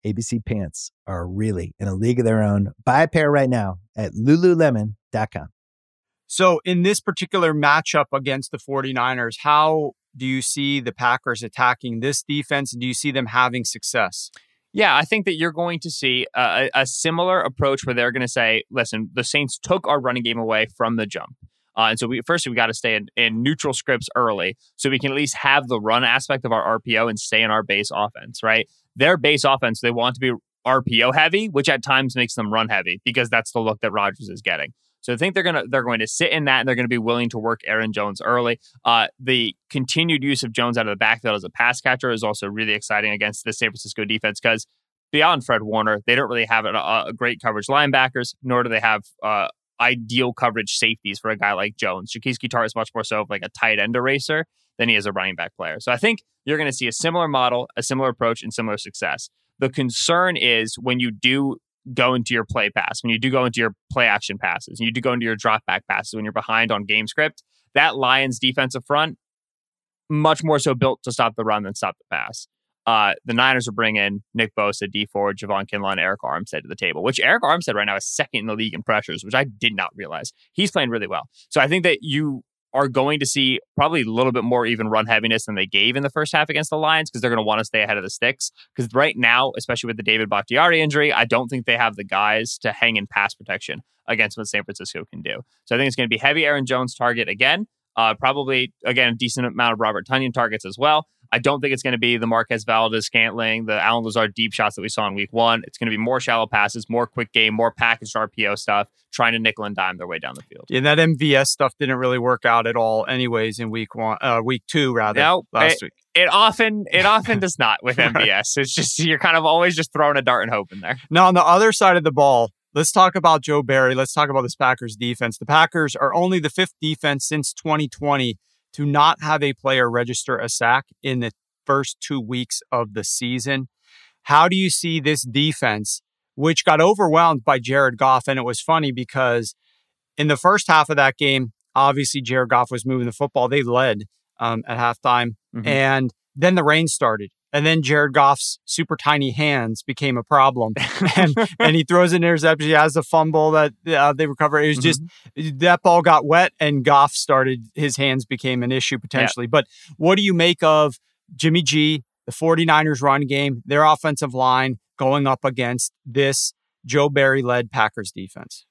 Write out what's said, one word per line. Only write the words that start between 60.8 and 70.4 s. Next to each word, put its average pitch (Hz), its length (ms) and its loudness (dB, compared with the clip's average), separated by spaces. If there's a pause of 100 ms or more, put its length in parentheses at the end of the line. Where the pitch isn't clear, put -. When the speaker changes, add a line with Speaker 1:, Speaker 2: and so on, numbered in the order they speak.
Speaker 3:
you 120 120 -4
do 131 440 -2 (380)
go 127 200 2
into 123 200 -2
your 113 100 0
play 104 260 -2
pass, - 320 -4
when 117 80 -6
you 113 80 0
do 127 140 -2
go 127 140 2
into 120 160 -2
your 110 120 0 (160)
play 123 160 2
action 104 320 -2
passes, 95 440 -8
and 117 40 -2
you 113 60 0
do 120 80 -6
go 123 140 0
into 117 120 -4
your 113 120 -2
drop 110 280 0
back 92 220 -4
passes, 104 260 -6
when 107 120 -8
you're 107 80 -8
behind 113 400 0
on 101 100 -4
game 107 240 -2
script, 151 340 -4 (320)
that 143 220 4
Lions 131 420 0
defensive 131 480 -2
front, 151 320 -2 (920)
much 151 340 2